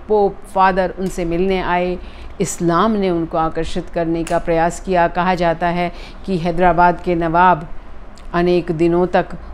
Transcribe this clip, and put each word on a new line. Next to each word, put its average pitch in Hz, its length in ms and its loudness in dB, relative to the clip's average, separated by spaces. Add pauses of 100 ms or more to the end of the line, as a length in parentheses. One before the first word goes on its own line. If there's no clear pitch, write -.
पोप, 202 280 2 (200)
फादर 185 440 2
उनसे 185 260 -4
मिलने 185 360 0
आए। 180 360 -2 (440)
इस्लाम 175 500 2
ने 202 180 0
उनको 170 280 -2
आकर्षित 165 520 -2
करने 165 340 -2
का 170 140 -2
प्रयास 170 420 0
किया। 175 280 2
कहा 180 280 0
जाता 170 320 0
है 175 240 -2 (340)
कि 190 120 -2
हैदराबाद 175 680 4
के 180 100 0
नवाब 165 540 2 (640)
अनेक 175 380 2
दिनों 170 360 2
तक 175 180 2 (280)